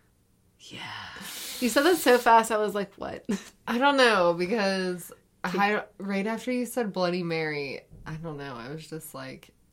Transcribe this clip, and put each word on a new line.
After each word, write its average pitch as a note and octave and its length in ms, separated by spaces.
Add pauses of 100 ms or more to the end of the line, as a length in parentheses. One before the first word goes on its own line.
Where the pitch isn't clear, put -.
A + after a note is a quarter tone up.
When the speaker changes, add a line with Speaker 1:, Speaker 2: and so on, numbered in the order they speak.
(600)
Speaker 1:
Yeah. - 200 (840)
You B3 80
said C#4+ 140
that F4 120
so B3 220
fast, A3+ 340
I G#3+ 60
was G#3 180
like, G3+ 200
"What?" - 280 (240)
<laughs> - 200
Speaker 2:
I A#3 100
don't C#4 180
know, G3+ 420
because F#3 760 (320)
Speaker 1:
Can F#3 160
Speaker 2:
I, G#3 220 (140)
right G3 300
after A3+ 240
you B3 140
said A#3 260
Bloody F3+ 320
Mary, D#3 560 (260)
I D#3 100
don't D#3 220
know, C#3+ 200
I A#2 160
was D#3+ 140
just D#3 280
like, C3+ 360 (220)